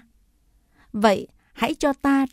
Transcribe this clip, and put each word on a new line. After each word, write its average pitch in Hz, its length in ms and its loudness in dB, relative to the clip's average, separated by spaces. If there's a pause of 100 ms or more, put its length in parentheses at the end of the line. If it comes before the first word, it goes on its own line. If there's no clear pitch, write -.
(920)
Vậy 208 360 0 (260)
hãy 269 200 -4
cho 285 200 -2
ta 269 400 0